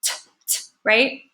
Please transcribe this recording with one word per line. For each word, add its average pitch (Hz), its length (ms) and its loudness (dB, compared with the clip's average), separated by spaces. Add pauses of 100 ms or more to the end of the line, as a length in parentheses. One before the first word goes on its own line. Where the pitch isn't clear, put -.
t, - 100 -4 (340)
t, - 120 -2 (260)
right? 247 380 2 (120)